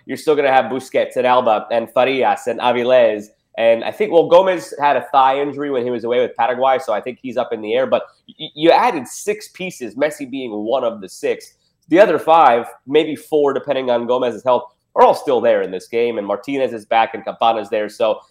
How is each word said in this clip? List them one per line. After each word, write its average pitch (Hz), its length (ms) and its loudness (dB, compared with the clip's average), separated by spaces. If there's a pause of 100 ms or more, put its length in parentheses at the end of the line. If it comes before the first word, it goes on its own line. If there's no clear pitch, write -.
you're 131 120 -10
still 151 180 0
gonna 139 160 2
have 127 140 4
Busquets 123 500 -4
and 127 100 0
Alba 117 460 2
and 117 180 -2
Farias 123 580 0
and 117 120 -4
Avilés. 120 680 2 (300)
And 117 280 2
I 110 60 -6
think, 202 200 -4
well, 156 160 4
Gomez 180 540 2
had 143 160 2
a 120 160 -6
thigh 135 260 4
injury 143 320 -6
when 123 140 -2
he 123 60 -4
was 117 120 -6
away 120 160 0
with 117 160 -2
Paraguay, 127 420 0
so 120 140 -6
I 104 80 -2
think 127 220 -12
he's 123 160 -8
up 120 160 -4
in 110 80 -8
the 107 120 -4
air. 127 140 0
But 113 160 0 (240)
y-, - 260 -16
you 156 160 2
added 208 380 2
six - 400 -8
pieces, 127 480 -14
Messi 143 340 -4
being 127 220 -10
one 113 320 -4
of 110 160 -4
the 95 80 -16
six. - 460 -8 (360)
The 170 100 4
other 185 180 4
five, 135 500 4 (200)
maybe 151 300 0
four, 143 340 0
depending 131 380 -4
on 120 180 0
Gomez's 123 380 -2
health, 123 280 0 (220)
are - 80 4
all 214 100 6
still 127 280 -2
there 110 200 2
in 92 100 -6
this 92 180 -10
game. 117 280 -2
And 101 80 -6
Martinez 123 460 -4
is 107 140 -12
back 113 280 0
and 104 120 -12
Campana's 107 440 -2
there. 104 200 -4
So 110 420 -2